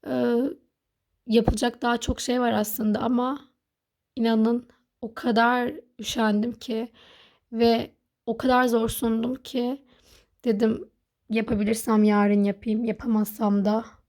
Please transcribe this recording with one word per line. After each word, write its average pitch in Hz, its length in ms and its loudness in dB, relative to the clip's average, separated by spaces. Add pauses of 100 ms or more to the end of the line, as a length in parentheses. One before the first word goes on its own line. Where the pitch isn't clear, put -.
Ee, 240 300 0 (880)
yapılacak 226 560 0
daha 240 160 0
çok - 220 -6
şey 247 200 -2
var 240 120 0
aslında 214 480 -2
ama 247 400 -2 (760)
inanın 226 520 2 (340)
o 226 120 -12
kadar 240 580 0 (260)
üşendim 220 540 0
ki 226 400 -8 (600)
ve 233 380 2 (360)
o 226 100 -4
kadar 254 300 2
zor 226 220 2
sundum 226 460 -2
ki 262 500 -6 (600)
dedim 226 460 0 (400)
Yapabilirsem 214 760 0
yarın 202 400 4
yapayım, 214 400 -2
yapamazsam 214 800 0
da 214 200 0 (240)